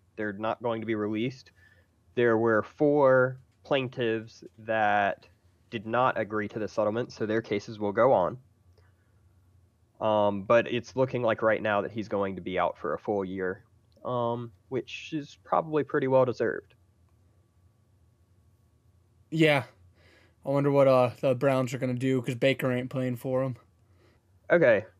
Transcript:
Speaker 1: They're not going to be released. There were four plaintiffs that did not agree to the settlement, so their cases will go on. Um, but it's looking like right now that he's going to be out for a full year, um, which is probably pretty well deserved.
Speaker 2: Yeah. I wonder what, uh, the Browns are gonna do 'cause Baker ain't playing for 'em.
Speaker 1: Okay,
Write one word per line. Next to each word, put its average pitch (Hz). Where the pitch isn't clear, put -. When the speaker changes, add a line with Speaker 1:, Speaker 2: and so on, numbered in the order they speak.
Speaker 1:
They're 107
not 107
going 113
to 107
be 113
released. 107
There 117
were 110
four 131
plaintiffs 120
that 104
did 107
not 120
agree 104
to -
the 104
settlement, 107
so -
their 110
cases 104
will 104
go 117
on. 95
Um, 104
but 117
it's 117
looking 131
like 110
right 110
now 104
that 80
he's 107
going 98
to 90
be 90
out 87
for 78
a -
full 101
year, 92
um, 120
which -
is 151
probably 160
pretty 135
well 131
deserved. -
Speaker 2:
Yeah. 151
I 139
wonder 143
what, 139
uh, 127
the 135
Browns 131
are 127
gonna 127
do 127
'cause 131
Baker 131
ain't 123
playing 127
for 131
'em. 127
Speaker 1:
Okay, 123